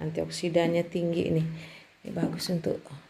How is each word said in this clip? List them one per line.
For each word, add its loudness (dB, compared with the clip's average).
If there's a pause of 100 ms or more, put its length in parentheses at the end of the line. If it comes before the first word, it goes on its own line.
antioksidannya 2
tinggi 0
nih. 4 (600)
Ini -6
bagus -2
untuk 0 (300)